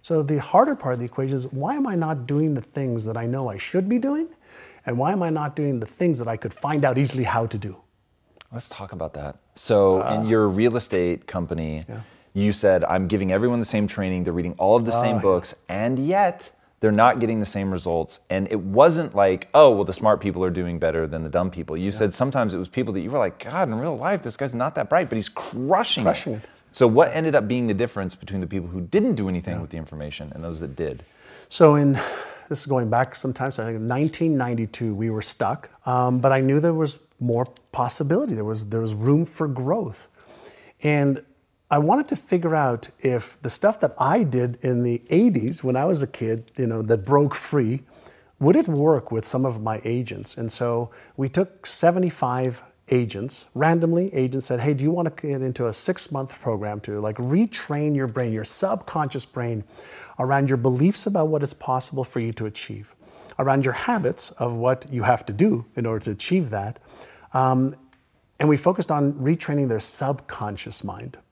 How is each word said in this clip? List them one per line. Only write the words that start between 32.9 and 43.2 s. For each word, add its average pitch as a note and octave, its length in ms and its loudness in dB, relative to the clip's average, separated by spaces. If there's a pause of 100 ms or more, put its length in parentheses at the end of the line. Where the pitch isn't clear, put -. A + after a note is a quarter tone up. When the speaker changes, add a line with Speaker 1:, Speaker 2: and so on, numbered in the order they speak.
Speaker 1:
sometimes, C3 440 -6
I A2 40 -6
think A2+ 140 -6
in A2 100 -4
nineteen D3+ 500 0
ninety-two, A#2 580 -2
we A2+ 140 -2
were G#2+ 120 -4
stuck, - 480 -4 (160)
um, B2+ 340 2
but C3+ 140 6
I C3+ 80 4
knew C3+ 180 4
there E3+ 140 2
was D#3+ 240 -2 (220)
more A#2+ 260 0 (260)
possibility. D#3+ 600 -2
There G#2+ 120 -4
was, A2 220 -4
there A2+ 140 -2
was A2 140 -4
room C#3+ 300 4
for D#3+ 220 -4
growth. C3+ 600 -4 (760)
And C#3 400 2 (480)
I D3 80 4
wanted G#3 300 2
to - 80 -2
figure E3+ 400 0
out B2+ 340 0 (100)
if B2 440 -2